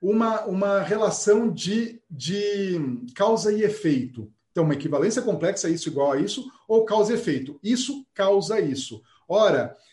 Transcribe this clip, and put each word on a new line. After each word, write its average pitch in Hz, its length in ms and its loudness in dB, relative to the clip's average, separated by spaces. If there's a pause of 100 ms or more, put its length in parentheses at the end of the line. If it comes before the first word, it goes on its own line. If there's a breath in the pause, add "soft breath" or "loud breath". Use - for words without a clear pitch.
uma, 220 440 2
uma 196 360 0
relação 208 680 2
de, 220 600 -4
de 170 960 -4 (100)
causa 214 380 2
e 214 100 0
efeito. 131 680 -2 (200)
Então, 170 120 0
uma 151 100 2
equivalência 156 480 -2
complexa, 180 460 -2
isso 165 220 -2
igual 143 240 0
a 135 40 0
isso, 202 320 -4 (160 loud breath)
ou 220 200 4
causa 214 260 2
e 233 40 0
efeito. 135 460 -4
Isso 254 520 -2
causa 196 440 2
isso. 139 440 -4 (260 soft breath)
Ora, 170 480 4 (180 loud breath)